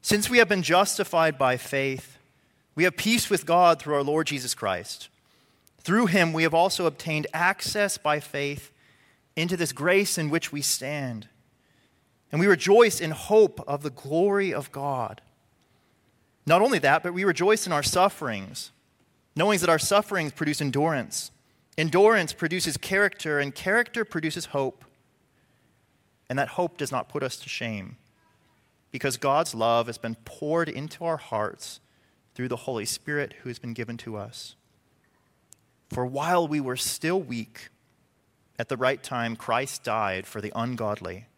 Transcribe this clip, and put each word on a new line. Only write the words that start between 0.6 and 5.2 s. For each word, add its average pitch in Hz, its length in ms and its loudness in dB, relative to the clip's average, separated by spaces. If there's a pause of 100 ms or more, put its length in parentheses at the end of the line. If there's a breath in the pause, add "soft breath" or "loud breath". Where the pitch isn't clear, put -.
justified 165 720 2
by 131 220 2
faith, 135 580 -4 (580)
we 160 100 2
have 180 120 0
peace 226 320 0
with 196 160 0
God 170 340 6
through 147 160 -4
our 143 80 2
Lord 151 240 0
Jesus 127 280 -4
Christ. - 560 -6 (720 soft breath)